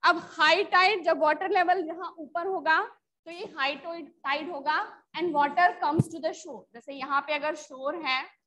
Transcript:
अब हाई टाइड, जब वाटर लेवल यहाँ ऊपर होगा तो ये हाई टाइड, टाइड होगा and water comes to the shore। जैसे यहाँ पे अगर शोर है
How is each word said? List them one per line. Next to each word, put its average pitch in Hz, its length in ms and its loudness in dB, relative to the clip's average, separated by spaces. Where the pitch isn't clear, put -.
अब 339 180 4
हाई 330 420 4
टाइड, 370 400 4
जब 320 140 2
वाटर 311 320 2
लेवल 359 380 2
यहाँ 339 300 -10
ऊपर 330 280 -6
होगा 359 440 0
तो 330 60 -16
ये 349 140 -12
हाई 294 300 -4
टाइड, 339 340 -12
टाइड 294 420 -6
होगा 302 520 -4
and 339 140 -2
water 285 360 4
comes 311 180 2
to - 140 -2
the 320 160 -4
shore। 277 280 -14
जैसे 240 180 -16
यहाँ 277 280 -2
पे 302 140 -4
अगर 294 200 -2
शोर 285 400 -8
है 285 300 -4